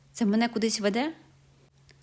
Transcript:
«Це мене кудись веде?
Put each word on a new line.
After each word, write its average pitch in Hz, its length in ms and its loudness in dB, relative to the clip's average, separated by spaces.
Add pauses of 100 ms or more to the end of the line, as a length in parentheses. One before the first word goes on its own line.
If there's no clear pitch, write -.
(120)
«Це 233 140 -2
мене 220 220 2
кудись 220 320 -2
веде? 226 320 0 (920)